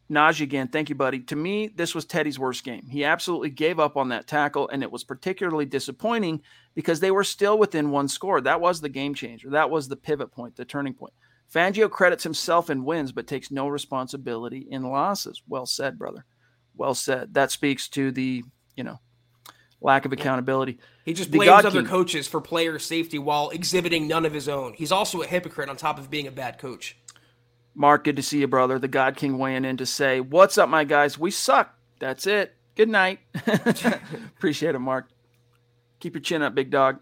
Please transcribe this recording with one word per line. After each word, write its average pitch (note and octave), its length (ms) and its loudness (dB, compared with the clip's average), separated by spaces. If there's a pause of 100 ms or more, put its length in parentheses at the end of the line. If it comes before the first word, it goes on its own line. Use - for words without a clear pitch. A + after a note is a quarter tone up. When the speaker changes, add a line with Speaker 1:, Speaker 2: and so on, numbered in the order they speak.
Speaker 1:
Naj D3+ 320 4
again, C3+ 280 -2
thank D3+ 200 -4
you, D3 60 -6
buddy. C3+ 240 0
"To B2 160 -8
me, G3 320 -4
this E3+ 260 -4
was D#3+ 120 -8
Teddy's D3 340 -4
worst B2+ 240 -4
game. B2+ 260 -12
He C#3+ 140 -4
absolutely D#3+ 460 -2
gave D#3 300 0
up D3 180 2
on C3+ 120 0
that A#2+ 180 -6
tackle, D3 420 0
and C3+ 120 -4
it A#2 100 -6
was A#2+ 120 -10
particularly D#3+ 600 -4
disappointing D#3+ 760 -4 (320)
because E3 280 0
they F#3+ 100 4
were G3 140 2
still G#3 340 2
within D#3+ 320 2
one C#3+ 160 0
score. F3+ 340 0
That D3 200 2
was F3 200 2
the D3+ 80 -6
game C#3 240 -6
changer. A#2+ 360 -12
That C#3+ 200 2
was C#3+ 200 -2
the C3+ 80 -8
pivot C#3 340 -4
point, A#2+ 240 -14
the B2 100 -12
turning C#3+ 280 -6
point. - 200 -20 (400)
Fangio G3 380 2
credits F3 320 4
himself E3+ 460 0
in C3 160 -4
wins, D3 260 -2
but - 160 -8
takes C3+ 240 -8
no C#3 160 -4
responsibility C3 920 -6 (120)
in C3 120 -6
losses." D3 640 -4
Well B2+ 180 -6
said, C3+ 340 -4
brother. - 260 -12 (480)
Well C3 220 -2
said. - 380 -4
That C#3 180 2
speaks - 380 -2
to C3+ 220 0
the, B2+ 320 -4 (320)
you C3 100 -8
know, A2+ 140 -12 (840)
lack C3+ 240 4
of C3+ 80 -6
Speaker 2:
Yeah. C3 80 -4
Speaker 1:
accountability. C3 580 -2 (260)
Speaker 2:
He E3 80 -4
just F3 160 -6
Speaker 1:
The D3 100 4
Speaker 2:
blames G3 100 8
Speaker 1:
God G3+ 160 12
Speaker 2:
other F#3+ 160 2
Speaker 1:
King. A2+ 80 -2
Speaker 2:
coaches F3 380 0
for D#3+ 140 -4
player E3 380 -2
safety D#3+ 400 -4
while D3 300 0
exhibiting E3+ 580 0
none D#3+ 180 0
of D#3 80 -2
his C#3+ 140 -8
own. C3+ 260 -4
He's D#3 200 -4
also F#3+ 280 0
a D3 60 -6
hypocrite D#3 420 -4
on C#3 60 -10
top D3+ 240 -4
of C#3 100 -16
being D3 160 -4
a C3 60 -12
bad C3 260 -10
coach. - 400 -14 (800)
Speaker 1:
Mark, C#3+ 280 8
good D3 120 2
to C#3+ 80 -2
see D3 160 -2
you, C#3 80 4
brother. C3 320 4
The C3+ 80 -2
God C3+ 280 2
King C#3 240 -2
weighing C3 260 -2
in C3 120 -4
to B2+ 100 -6
say, C3 320 0
"What's E3 400 6
up, E3 100 6
my D#3 140 4
guys? C#3+ 340 2
We E3+ 140 -2
suck. B3+ 440 2 (240)
That's C3 280 -6
it. G3+ 280 0 (200)
Good A3 140 4
night." G3 300 2 (140)
<laughs> - 140 -10 (920)
Appreciate D3+ 380 0
it, B2+ 40 -4
Mark. C3 300 -4 (880)
Keep - 160 -8
your D3+ 60 -10
chin D#3+ 220 -2
up, C3 100 -2
big C3 160 0
dog. C3+ 320 2